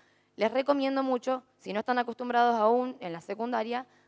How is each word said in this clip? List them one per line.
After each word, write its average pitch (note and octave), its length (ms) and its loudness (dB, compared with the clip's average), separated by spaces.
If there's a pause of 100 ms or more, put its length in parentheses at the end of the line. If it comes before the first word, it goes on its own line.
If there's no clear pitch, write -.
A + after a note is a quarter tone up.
(360)
les G#3+ 140 2
recomiendo C4+ 520 0
mucho, B3+ 400 -2 (140)
si - 160 -10
no G#3 80 -2
están B3 180 -2
acostumbrados A#3+ 580 2
aún B3 440 2
en F3 120 -8
la E3 80 -10
secundaria, A#3 640 -6 (220)